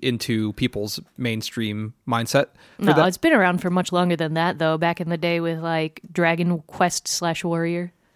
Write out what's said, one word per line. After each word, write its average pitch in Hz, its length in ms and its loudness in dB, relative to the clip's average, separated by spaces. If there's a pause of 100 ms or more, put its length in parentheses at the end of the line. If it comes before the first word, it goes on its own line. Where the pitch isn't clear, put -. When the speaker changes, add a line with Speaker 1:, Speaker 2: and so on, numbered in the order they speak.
Speaker 1:
into 110 520 -2
people's 107 440 -4 (180)
mainstream 110 760 -4 (140)
mindset 117 380 0 (320)
for 208 80 -2
Speaker 2:
No, 151 80 6
Speaker 1:
that. 156 120 6
Speaker 2:
it's 185 100 0
been 320 160 2
around 180 260 4
for 180 120 -2
much 180 220 0
longer 180 240 2
than 156 180 -2
that, 165 240 0
though. 160 180 2
Back 170 240 0
in 165 80 -6
the 170 80 -2
day 170 220 0
with, 165 220 -2
like, 160 400 -2 (120)
Dragon 170 500 2
Quest - 440 -2
slash - 380 -4
Warrior. 170 480 -2 (240)